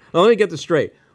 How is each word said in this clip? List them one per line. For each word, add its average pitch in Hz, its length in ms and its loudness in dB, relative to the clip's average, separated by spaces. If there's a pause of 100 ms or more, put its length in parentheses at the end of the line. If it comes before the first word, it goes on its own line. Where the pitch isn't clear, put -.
(140)
Now, 165 80 0
let 208 80 4
me 240 60 4
get 196 160 -2
this 151 100 -10
straight. 139 320 -2 (220)